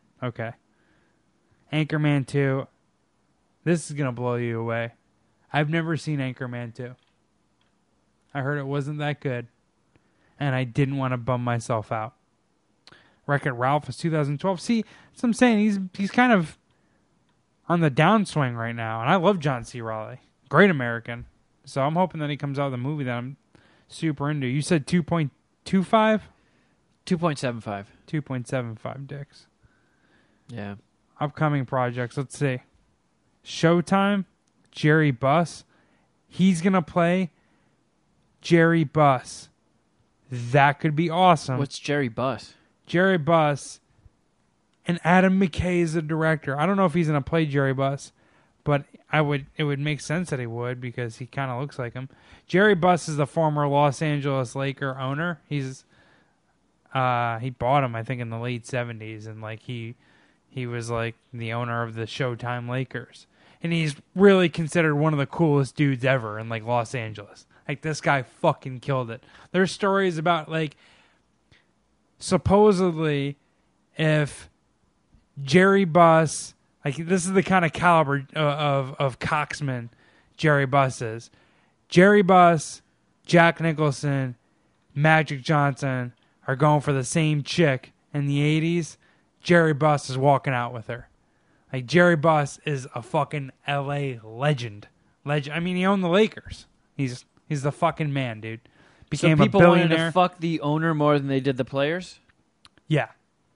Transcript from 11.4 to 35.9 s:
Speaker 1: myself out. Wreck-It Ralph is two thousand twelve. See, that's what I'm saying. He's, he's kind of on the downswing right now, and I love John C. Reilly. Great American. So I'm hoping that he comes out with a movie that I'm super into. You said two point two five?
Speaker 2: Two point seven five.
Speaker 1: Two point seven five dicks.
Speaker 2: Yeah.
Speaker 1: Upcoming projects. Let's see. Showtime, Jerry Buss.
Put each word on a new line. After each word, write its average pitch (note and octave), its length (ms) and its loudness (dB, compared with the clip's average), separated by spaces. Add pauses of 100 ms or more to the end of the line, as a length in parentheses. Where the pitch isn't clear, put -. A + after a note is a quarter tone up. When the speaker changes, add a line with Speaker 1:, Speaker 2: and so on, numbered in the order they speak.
Speaker 1:
myself A#2 480 -4
out. A2 220 -8 (1120)
Wreck-It C#3+ 240 0
Ralph C3 380 -2
is C3 80 -10
two E3+ 140 -4
thousand D3 300 -2
twelve. F#3+ 200 -4
See, A3+ 220 0 (280)
that's - 120 -20
what B3+ 80 0
I'm G#3+ 40 2
saying. A#3+ 240 4
He's, G#3 200 2 (160)
he's G3 160 -4
kind B3 220 4
of F3 240 2 (1120)
on E3+ 120 2
the D#3 100 2
downswing D3+ 680 2
right A#2 180 -6
now, A2+ 280 -6
and B2+ 80 0
I F#3 60 4
love F#3 240 2
John C3+ 240 -2
C. B2 180 -14
Reilly. A2 380 -10 (280)
Great F#3+ 220 6
American. A#2+ 560 -6 (400)
So C#3 160 -4
I'm D3+ 140 0
hoping F3 240 -2
that D3 100 -4
he C#3+ 80 -6
comes C#3 200 -6
out C#3+ 120 0
with C3 40 -6
a A#2+ 40 -6
movie C#3+ 260 -6
that B2+ 140 -4
I'm B2+ 180 -10 (520)
super D3 420 -4
into. D3 160 -4
You C3+ 160 -2
said D3 240 0
two F3 160 0
point D#3+ 300 -2 (340)
two F#3+ 180 0
five? A3 380 2 (840)
Speaker 2:
Two F3+ 140 -2
point D#3+ 200 -2
seven A#2+ 220 -4
five. G#2 320 -10 (140)
Speaker 1:
Two D#3 160 -6
point B2+ 260 -8
seven A#2+ 280 -6
five B2+ 300 -12
dicks. C#3+ 400 -18 (1040)
Speaker 2:
Yeah. G#2 280 -12 (440)
Speaker 1:
Upcoming D3 460 -2
projects. B2 500 -4
Let's C3+ 220 -8
see. C3 220 -2 (840)
Showtime, F#3+ 800 2 (460)
Jerry D3+ 400 4
Buss. C#3+ 540 0 (640)